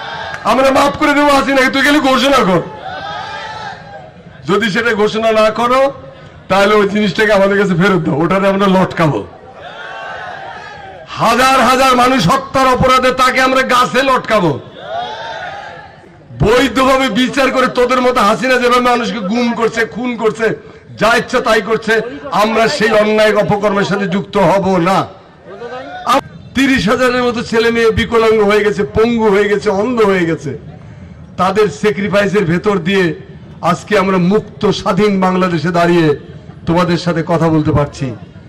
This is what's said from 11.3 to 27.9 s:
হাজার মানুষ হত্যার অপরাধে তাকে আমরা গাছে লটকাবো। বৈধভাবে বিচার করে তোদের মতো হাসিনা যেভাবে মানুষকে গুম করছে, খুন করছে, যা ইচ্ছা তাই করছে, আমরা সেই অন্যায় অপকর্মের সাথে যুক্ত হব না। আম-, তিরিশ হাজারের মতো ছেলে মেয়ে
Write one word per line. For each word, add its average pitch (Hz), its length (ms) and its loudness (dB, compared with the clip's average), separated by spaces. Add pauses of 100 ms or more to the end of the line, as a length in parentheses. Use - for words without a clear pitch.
হাজার 262 360 4
মানুষ 247 320 2
হত্যার 262 400 0
অপরাধে 254 420 4
তাকে 254 300 0
আমরা 262 220 2
গাছে 247 400 0
লটকাবো। 208 580 0 (1800)
বৈধভাবে 254 680 2
বিচার 254 420 0
করে 262 160 0
তোদের 247 340 0
মতো 247 200 2
হাসিনা 208 380 2
যেভাবে 247 220 2
মানুষকে 240 380 0
গুম 226 340 -2
করছে, 220 320 -2
খুন 240 320 -6
করছে, 214 420 -2 (420)
যা 233 160 2
ইচ্ছা 240 240 -2
তাই 220 220 -2
করছে, 220 380 -2 (320)
আমরা 214 360 0
সেই 214 240 -2
অন্যায় 214 440 2
অপকর্মের 202 480 0
সাথে 196 240 -4
যুক্ত 196 280 -4
হব 190 400 2
না। 170 300 0 (1000)
আম-, - 500 -4
তিরিশ 254 340 2
হাজারের 247 340 2
মতো 240 200 -2
ছেলে 226 280 0
মেয়ে 226 200 2